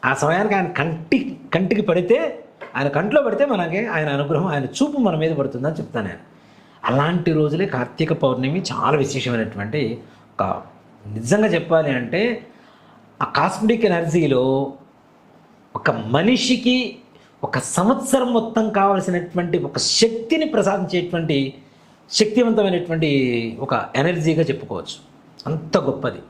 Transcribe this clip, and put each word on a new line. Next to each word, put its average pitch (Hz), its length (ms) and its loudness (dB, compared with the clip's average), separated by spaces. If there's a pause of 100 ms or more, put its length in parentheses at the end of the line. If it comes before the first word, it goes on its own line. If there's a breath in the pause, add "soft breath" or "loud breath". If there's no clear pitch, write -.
ఆ 127 100 2
సమయానికి 180 400 2
ఆయన 185 120 2
కంటి, - 680 -2 (180)
కంటికి 196 280 2
పడితే, 208 600 0 (320)
ఆయన 135 120 0
కంట్లో 208 340 2
పడితే 247 240 2
మనకి 190 400 -2
ఆయన 156 220 -2
అనుగ్రహం, 143 380 0
ఆయన 143 180 -2
చూపు 294 340 0
మన 196 180 2
మీద 160 200 0
పడుతుందని 139 380 -2
చెప్తాను - 320 -6
నేను. 87 120 -10 (760 loud breath)
అలాంటి 160 400 2
రోజులే 151 340 2
కార్తీక 151 460 -2
పౌర్ణమి 135 500 0 (100)
చాలా 139 260 0
విశేషమైనటువంటి 117 1000 -4 (420 loud breath)
ఒక, 95 220 -2 (520)
నిజంగా 143 320 2
చెప్పాలి 160 440 2
అంటే, 160 560 -2 (760 loud breath)
ఆ - 20 0
కాస్మెటిక్ 220 600 2
ఎనర్జీలో 139 880 2 (1040)
ఒక - 140 -2
మనిషికి 214 1040 0 (480 soft breath)
ఒక - 140 -2
సంవత్సరం 247 760 0
మొత్తం 220 380 0
కావలసినటువంటి 180 880 0
ఒక 117 200 -4
శక్తిని 233 680 0
ప్రసాదించేటువంటి 175 1080 -2 (560 soft breath)
శక్తివంతమైనటువంటి 165 1500 2
ఒక 123 240 -2 (120)
ఎనర్జీగా 160 460 2
చెప్పుకోవచ్చు. - 580 -6 (460)
అంత 156 320 -2
గొప్పది. 131 400 -2 (120)